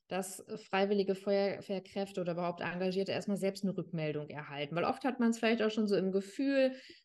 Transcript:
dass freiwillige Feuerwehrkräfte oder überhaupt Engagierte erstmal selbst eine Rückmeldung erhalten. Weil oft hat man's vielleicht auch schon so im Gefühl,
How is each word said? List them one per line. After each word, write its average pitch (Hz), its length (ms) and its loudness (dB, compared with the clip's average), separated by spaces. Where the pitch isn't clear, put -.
dass - 380 -6
freiwillige 196 460 4
Feuerwehrkräfte 196 1080 0
oder 175 120 0
überhaupt 175 280 -2
Engagierte 185 500 0
erstmal 196 260 -2
selbst 190 260 -2
eine 185 120 0
Rückmeldung 151 540 -2
erhalten. 147 460 -6
Weil 170 80 2
oft - 200 0
hat 254 160 -2
man's 226 200 4
vielleicht 220 240 2
auch 214 80 2
schon 214 160 0
so 202 80 2
im 190 160 2
Gefühl, 262 600 2